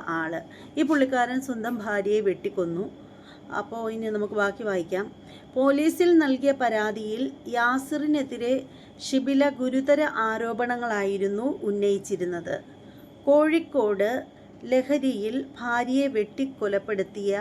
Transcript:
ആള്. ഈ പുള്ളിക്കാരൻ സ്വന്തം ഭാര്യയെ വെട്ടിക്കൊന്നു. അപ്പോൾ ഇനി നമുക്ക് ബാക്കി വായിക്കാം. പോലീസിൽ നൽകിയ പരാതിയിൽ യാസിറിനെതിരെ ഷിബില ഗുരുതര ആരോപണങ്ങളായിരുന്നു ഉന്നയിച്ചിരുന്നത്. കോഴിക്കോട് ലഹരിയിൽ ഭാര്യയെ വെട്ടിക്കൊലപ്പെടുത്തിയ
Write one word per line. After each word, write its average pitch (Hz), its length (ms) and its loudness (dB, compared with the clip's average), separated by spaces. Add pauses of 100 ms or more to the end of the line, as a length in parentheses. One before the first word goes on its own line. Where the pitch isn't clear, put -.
(200)
ആള്. 160 200 -4 (400)
ഈ 320 100 4
പുള്ളിക്കാരൻ 262 580 2
സ്വന്തം 233 340 -4
ഭാര്യയെ 208 460 0
വെട്ടിക്കൊന്നു. 175 580 -2 (760)
അപ്പോൾ 226 240 -8 (120)
ഇനി 220 200 -4
നമുക്ക് 208 260 -2
ബാക്കി 202 280 -2
വായിക്കാം. 185 360 -2 (500)
പോലീസിൽ 294 540 4 (140)
നൽകിയ 269 380 2
പരാതിയിൽ 214 640 0 (340)
യാസിറിനെതിരെ 269 960 0 (540)
ഷിബില 277 420 2 (100)
ഗുരുതര 269 420 2 (280)
ആരോപണങ്ങളായിരുന്നു 220 1160 -2 (220)
ഉന്നയിച്ചിരുന്നത്. 190 840 -2 (720)
കോഴിക്കോട് 277 840 4 (640)
ലഹരിയിൽ 254 680 2 (220)
ഭാര്യയെ 247 580 2
വെട്ടിക്കൊലപ്പെടുത്തിയ 202 1200 -2